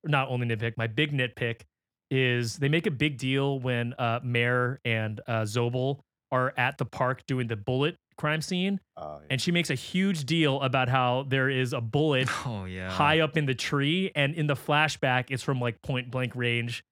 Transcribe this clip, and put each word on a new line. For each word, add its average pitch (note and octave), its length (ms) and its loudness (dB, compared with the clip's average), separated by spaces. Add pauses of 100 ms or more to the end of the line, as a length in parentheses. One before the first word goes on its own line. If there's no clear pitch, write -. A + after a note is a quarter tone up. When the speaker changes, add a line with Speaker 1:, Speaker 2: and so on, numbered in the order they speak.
Speaker 1:
not C#3 260 2
only B2 180 -2
nitpick, A2+ 300 -2
my A#2 100 0
big D3 240 0
nitpick B2 500 -2 (480)
is B2 480 0
they C#3 120 0
make E3 160 2
a G#3 60 2
big C#3+ 260 0
deal C3+ 420 0
when, A#2+ 380 -2
uh, A#2+ 260 0
Mare A#2+ 600 2
and, A2 420 -2
uh, A2+ 160 0
Zobel B2 580 0 (320)
are B2+ 240 2
at B2+ 220 0
the C#3 80 0
park B2+ 400 -2
doing B2+ 220 -2
the A2+ 80 -2
bullet B2+ 400 -2 (220)
crime D#3 240 0
scene. F#3+ 380 -2 (160)
Speaker 2:
Oh, D3+ 240 -12
yeah. D#2 100 -20
Speaker 1:
And C3+ 120 0
she F3 100 0
makes F3 180 2
a D#3 60 0
huge F3+ 500 -2
deal D3+ 360 2
about B2+ 260 2
how B2+ 360 2
there C3+ 260 2
is B2+ 220 0
a C3+ 80 -2
bullet C3 480 2
Speaker 3:
<laughs> - 180 -4
Oh, G2+ 200 -6
yeah. F#2 240 -8
Speaker 1:
high D3 300 4
up D#3 160 0
in D3+ 100 2
the C3 80 0
tree. D3+ 600 0
And C#3+ 200 2
in D#3+ 140 0
the C#3+ 60 2
flashback, C#3+ 760 2
it's C3+ 120 -4
from, C3+ 180 0
like, A#2+ 220 -2
point B2+ 280 -4
blank B2+ 260 -4
range. A#2+ 560 -2